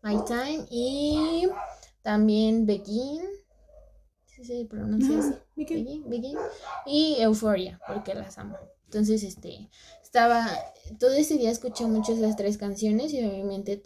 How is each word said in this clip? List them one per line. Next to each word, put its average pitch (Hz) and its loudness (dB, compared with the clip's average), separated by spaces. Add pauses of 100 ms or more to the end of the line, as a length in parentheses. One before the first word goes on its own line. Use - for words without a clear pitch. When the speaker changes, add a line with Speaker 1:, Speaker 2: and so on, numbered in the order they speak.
Speaker 1:
My 208 0 (100)
Time 269 -4
y 302 0 (540)
también 214 4
Begin. 208 -2 (1040)
Sí, - -20
se 240 -6
pronuncia 214 2
Speaker 2:
Ah, 311 2
Speaker 1:
así. 285 0 (220)
Speaker 2:
Begin. 302 -4
Speaker 1:
Begin, 285 -10
Begin. 247 -6 (480)
Y 294 2
Euphoria, 214 2
porque 196 -6
las 202 -12
amo. - -12 (280)
Entonces, 214 2
este, - -14 (340)
estaba, 233 4 (520)
todo 254 6
ese 302 4
día 233 2
escuché 233 -4
mucho 220 2
esas 214 2
tres 208 0
canciones 214 0
y 254 -2
obviamente 196 -4